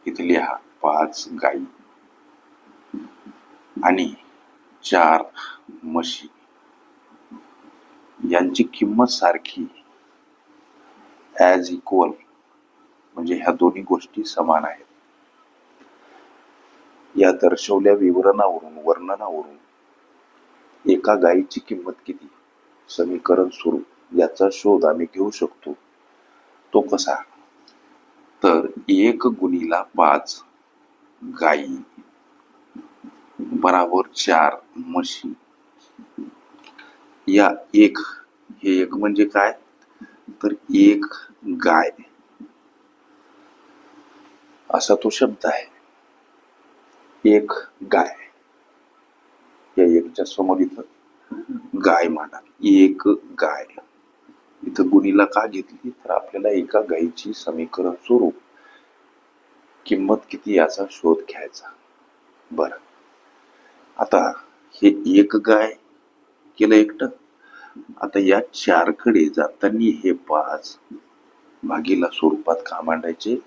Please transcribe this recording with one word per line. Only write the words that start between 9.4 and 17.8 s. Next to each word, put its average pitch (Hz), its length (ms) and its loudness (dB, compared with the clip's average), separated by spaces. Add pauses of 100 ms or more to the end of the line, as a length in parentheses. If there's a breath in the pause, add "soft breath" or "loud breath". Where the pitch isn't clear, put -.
as 90 360 4
equal, 87 400 0 (1040)
म्हणजे 87 180 -4
ह्या 87 180 -4
दोन्ही 87 300 0
गोष्टी - 420 -6
समान 80 400 -2
आहेत. - 200 -12 (2250)
या 92 160 6 (100)
दर्शवल्या 98 520 2